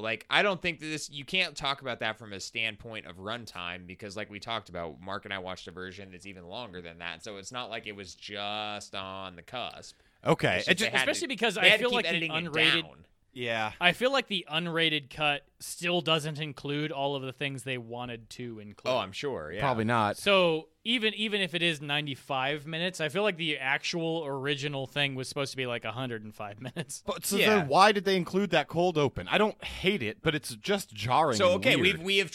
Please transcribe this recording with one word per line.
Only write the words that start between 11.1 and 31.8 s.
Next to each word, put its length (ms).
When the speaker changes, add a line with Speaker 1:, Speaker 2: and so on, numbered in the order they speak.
Speaker 3:
Especially 180
because 260
Speaker 1:
they 80
Speaker 3:
I 60
Speaker 1:
had 60
to 40
Speaker 3:
feel 120
Speaker 1:
keep 60
Speaker 3:
like 80
the 60
Speaker 1:
editing 220
it 200
Speaker 3:
unrated 300
Speaker 1:
down. 220
Speaker 2:
Yeah. 480
Speaker 3:
I 120
feel 200
like 160
the 220
unrated 600
cut 320
still 400
doesn't 400
include 500
all 260
of 60
the 120
things 300
they 120
wanted 540
to 300
include. 340
Speaker 1:
Oh, 20
I'm 160
sure. 400
Yeah. 80
Speaker 2:
Probably 240
not. 320
Speaker 3:
So 520
even, 280
even 300
if 120
it 60
is 220
ninety-five 840
minutes, 320
I 120
feel 120
like 140
the 220
actual 680
original 640
thing 300
was 120
supposed 220
to 80
be, 80
like, 180
a 80
hundred 320
and 100
five 260
<laughs> 20
minutes. 440
Speaker 2:
But 200
so 100
Speaker 1:
Yeah. 220
Speaker 2:
then 100
why 240
did 140
they 100
include 340
that 180
cold 280
open? 320
I 80
don't 260
hate 400
it, 200
but 120
it's 220
just 380
jarring 420
Speaker 1:
So, 160
Speaker 2:
and 40
Speaker 1:
okay, 200
Speaker 2:
weird. 220